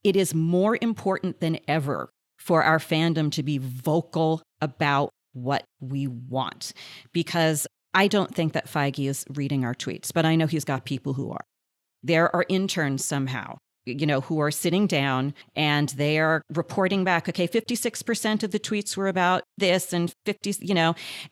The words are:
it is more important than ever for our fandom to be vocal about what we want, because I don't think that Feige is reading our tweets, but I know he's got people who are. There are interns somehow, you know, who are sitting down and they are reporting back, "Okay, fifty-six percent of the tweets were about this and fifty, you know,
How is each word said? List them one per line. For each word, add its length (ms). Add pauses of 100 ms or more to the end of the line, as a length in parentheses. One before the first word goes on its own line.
it 120
is 180
more 480
important 600
than 260
ever 420 (280)
for 260
our 160
fandom 540
to 100
be 140
vocal 840 (200)
about 480 (240)
what 320 (160)
we 260
want, 640 (400)
because 560 (260)
I 140
don't 260
think 200
that 140
Feige 420
is 200
reading 360
our 100
tweets, 380
but 120
I 120
know 100
he's 160
got 220
people 280
who 180
are. 120 (580)
There 320
are 140
interns 560
somehow, 540 (280)
you 200
know, 160
who 180
are 120
sitting 360
down 460 (200)
and 360
they 280
are 240 (120)
reporting 500
back, 240
"Okay, 180
fifty-six 560
percent 400
of 100
the 80
tweets 360
were 140
about 340 (140)
this 340
and 220 (120)
fifty, 360
you 120
know, 220 (360)